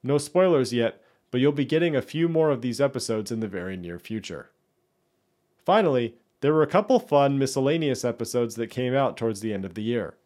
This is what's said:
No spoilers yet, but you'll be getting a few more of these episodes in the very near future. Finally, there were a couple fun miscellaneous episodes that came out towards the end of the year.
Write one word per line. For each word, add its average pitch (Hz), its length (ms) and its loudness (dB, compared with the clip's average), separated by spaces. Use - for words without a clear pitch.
No 139 160 0
spoilers 143 560 2
yet, 117 300 0
but 127 80 0
you'll 143 100 4
be 143 140 -2
getting 156 320 0
a 127 40 2
few 165 280 -2
more 160 220 2
of 120 120 -2
these 123 180 -4
episodes 117 520 -2
in 113 80 -4
the 110 80 -4
very 95 280 -8
near 87 220 -10
future. 95 520 -12
Finally, 156 480 2
there 147 140 4
were 156 80 4
a 147 60 2
couple 190 320 2
fun 139 360 4
miscellaneous 135 680 0
episodes 120 500 -2
that 113 160 -6
came 127 240 -4
out 135 220 0
towards 113 240 -4
the 107 120 -4
end 95 120 -6
of 90 100 -12
the 107 80 -8
year. 110 320 -4